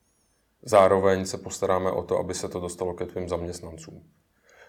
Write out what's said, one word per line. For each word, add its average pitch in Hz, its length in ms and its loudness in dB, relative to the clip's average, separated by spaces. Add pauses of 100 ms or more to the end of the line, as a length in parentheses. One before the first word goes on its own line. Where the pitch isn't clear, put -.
(640)
Zároveň 95 600 6
se 98 120 -8
postaráme 92 540 -2
o - 100 -2
to, 90 160 0
aby 90 160 -4
se 95 140 -6
to 92 120 -8
dostalo 87 340 -6
ke 87 120 -8
tvým 90 220 -8
zaměstnancům. 85 720 -8 (680)